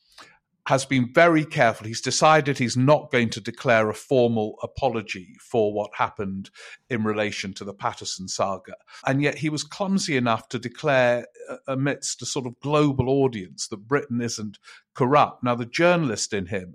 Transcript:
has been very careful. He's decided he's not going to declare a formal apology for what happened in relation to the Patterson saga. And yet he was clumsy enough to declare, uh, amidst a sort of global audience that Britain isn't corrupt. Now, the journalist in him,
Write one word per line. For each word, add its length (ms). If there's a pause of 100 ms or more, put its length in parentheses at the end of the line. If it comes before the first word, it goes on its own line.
(680)
has 200
been 260
very 320
careful. 420
He's 140
decided 580
he's 180
not 360
going 180
to 100
declare 500
a 40
formal 680
apology 800
for 320
what 220
happened 560 (380)
in 160
relation 500
to 100
the 100
Patterson 540
saga. 460 (320)
And 160
yet 160
he 120
was 120
clumsy 540
enough 320
to 100
declare, 680 (240)
uh, 60 (120)
amidst 540
a 40
sort 200
of 140
global 500
audience 580
that 200
Britain 340
isn't 360 (360)
corrupt. 500
Now, 100
the 120
journalist 640
in 140
him, 280